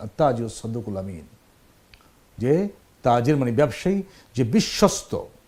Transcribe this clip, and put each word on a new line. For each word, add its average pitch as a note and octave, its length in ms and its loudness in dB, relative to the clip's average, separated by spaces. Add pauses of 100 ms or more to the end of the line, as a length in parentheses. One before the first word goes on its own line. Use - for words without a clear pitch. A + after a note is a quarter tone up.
"আত-তাজিরু A#2 480 0
সাদুকুল A2+ 480 -8
আমিন", F#2+ 240 -10 (1160)
যে D3+ 300 0 (360)
তাজির B2 340 4
মানে B2 140 0
ব্যবসায়ী, D3+ 520 0 (320)
যে B2+ 80 2
বিশ্বস্ত, - 720 0 (320)